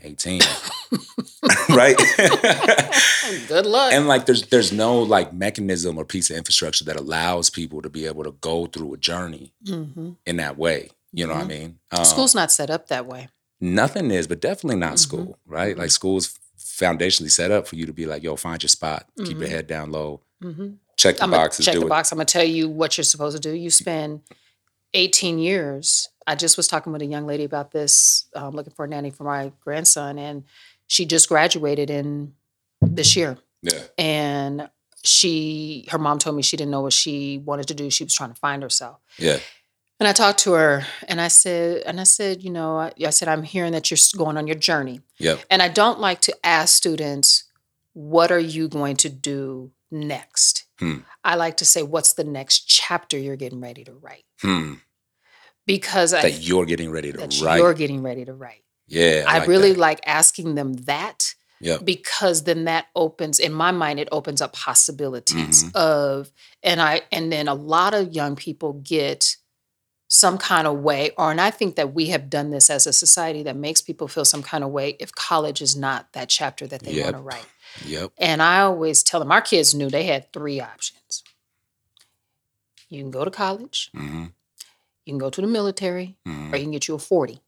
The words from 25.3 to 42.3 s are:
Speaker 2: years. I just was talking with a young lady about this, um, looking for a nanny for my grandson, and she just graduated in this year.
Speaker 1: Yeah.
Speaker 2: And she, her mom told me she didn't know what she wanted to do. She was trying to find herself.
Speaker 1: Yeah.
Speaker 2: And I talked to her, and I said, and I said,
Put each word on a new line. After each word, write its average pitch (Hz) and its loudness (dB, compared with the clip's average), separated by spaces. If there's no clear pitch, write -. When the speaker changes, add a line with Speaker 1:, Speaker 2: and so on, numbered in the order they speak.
Speaker 2:
years. 160 -2
I 156 0
just 151 2
was 170 0
talking 160 -4
with 151 -6
a 147 -6
young 147 -6
lady 147 -4
about 143 -6
this, 147 4
um, 143 -10
looking 151 -10
for 151 -10
a - -12
nanny 143 -8
for 143 -16
my 139 -6
grandson, 147 -2
and 143 -12
she - 0
just 156 4
graduated 151 2
in 147 -6
this 165 4
year. 151 0
Speaker 1:
Yeah. - -2
Speaker 2:
And 147 -2
she, 156 0
her 170 -2
mom 151 0
told 151 -2
me 143 -2
she - 0
didn't 147 -4
know 139 -2
what 135 -2
she 143 -2
wanted 143 -6
to 160 -8
do. 143 -8
She 143 -2
was 165 -4
trying 127 -4
to 120 -20
find 139 -4
herself. 127 -4
Speaker 1:
Yeah. 78 0
Speaker 2:
And 208 4
I 202 6
talked 202 6
to 196 2
her, 151 4
and 170 -4
I 170 0
said, 170 2
and 175 -6
I 185 -6
said, 190 0